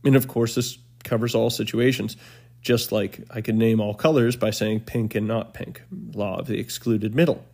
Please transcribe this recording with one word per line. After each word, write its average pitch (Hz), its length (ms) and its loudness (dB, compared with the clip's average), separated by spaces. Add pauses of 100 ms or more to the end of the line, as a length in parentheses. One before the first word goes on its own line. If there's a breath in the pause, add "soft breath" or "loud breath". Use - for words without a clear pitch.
And 135 100 8
of 131 140 4
course, 113 260 0
this - 220 -4 (260)
covers 117 320 -2
all 113 140 4
situations, 120 640 0 (460 loud breath)
just - 320 0
like 107 260 -2 (100)
I 113 120 -8
could 110 160 0
name 113 240 4
all 104 140 -4
colors 135 420 2
by 110 140 0
saying 107 300 -2
pink 113 340 -4
and 107 120 0
not 113 260 -6
pink, - 280 -14 (320)
law 95 260 -6
of - 80 -8
the 104 120 -4
excluded 110 540 -2
middle. 151 300 2 (100)